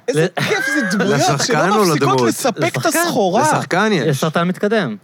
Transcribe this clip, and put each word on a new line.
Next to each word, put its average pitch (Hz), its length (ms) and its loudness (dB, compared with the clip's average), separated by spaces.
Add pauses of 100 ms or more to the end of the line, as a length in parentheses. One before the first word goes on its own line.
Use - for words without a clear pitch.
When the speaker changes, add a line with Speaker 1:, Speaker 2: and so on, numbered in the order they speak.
Speaker 1:
איזה 160 180 0 (120)
Speaker 2:
ל-, - 40 -2
Speaker 1:
כיף, 403 240 -2
זה 240 320 -2
דמויות 143 220 0
Speaker 3:
לשחקן 143 180 0 (260)
Speaker 1:
שלא 202 120 2
Speaker 3:
או 214 60 2
Speaker 1:
מפסיקות 170 180 2
Speaker 3:
לדמות? 131 280 2
Speaker 1:
לספק - 300 -2
את - 180 -2
Speaker 2:
לשחקן. 302 220 0
Speaker 1:
הסחורה. 247 440 0
Speaker 3:
לשחקן 208 500 0
יש. 135 140 0
Speaker 2:
יש 143 140 0
סרטן 170 280 0
מתקדם. 180 540 -2